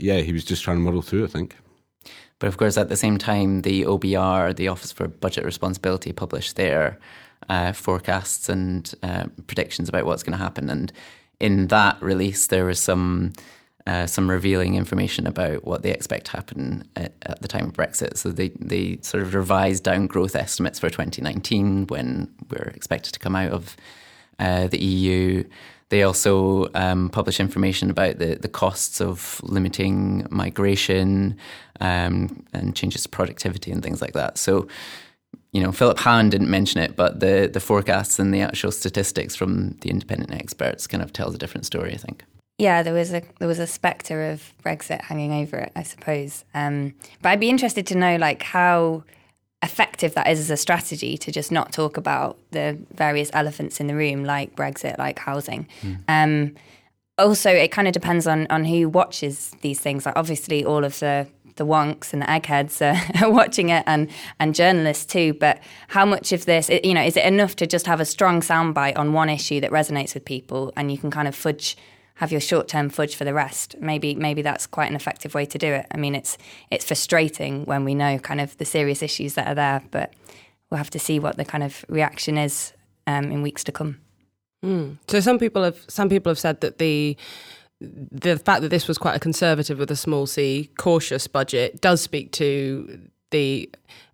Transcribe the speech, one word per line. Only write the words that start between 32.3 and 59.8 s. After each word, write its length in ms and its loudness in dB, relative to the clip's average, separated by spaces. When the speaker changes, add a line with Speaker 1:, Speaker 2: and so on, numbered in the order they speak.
Speaker 2:
and 240 -4
changes 280 -4
to 40 -8
productivity 600 -4
and 120 -4
things 200 -8
like 100 -6
that. 240 -4
So, 320 0
you 100 0
know, 100 0
Philip 260 4
Hammond 340 6
didn't 180 2
mention 320 2
it, 120 -2
but 260 2
the, 300 4
the 100 -4
forecasts 580 2
and 160 2
the 80 2
actual 280 -2
statistics 640 -4
from 460 -2
the 80 -6
independent 460 -4
experts 520 -6
kind 160 -4
of 120 -10
tells 200 -6
a 40 -10
different 260 -10
story, 300 -6
I 20 -8
think. 260 -14
Speaker 3:
Yeah, 240 4
there 100 -2
was 220 0
a, 80 -4
there 100 -2
was 100 0
a 80 -4
spectre 600 -4
of 260 -10
Brexit 380 -6
hanging 320 -4
over 240 -4
it, 180 -8
I 100 -8
suppose. 680 -6
Um, 400 -2
but 80 4
I'd 100 4
be 80 2
interested 380 2
to 100 0
know, 200 6
like, 260 2
how 640 4
effective 540 0
that 140 2
is 100 4
as 120 -4
a 60 0
strategy 640 -2
to 140 -10
just 180 -6
not 220 0
talk 240 -2
about 420 -2
the 260 -2
various 380 0
elephants 480 -2
in 80 -2
the 60 -2
room, 300 0
like 300 -4
Brexit, 440 -6
like 200 -4
housing. 480 -8
Speaker 2:
Mm. 160 -8
Speaker 3:
Um, 460 4
also, 320 6
it 220 6
kind 160 4
of 40 4
depends 360 2
on, 220 2
on 140 2
who 240 4
watches 720 0
these 200 -2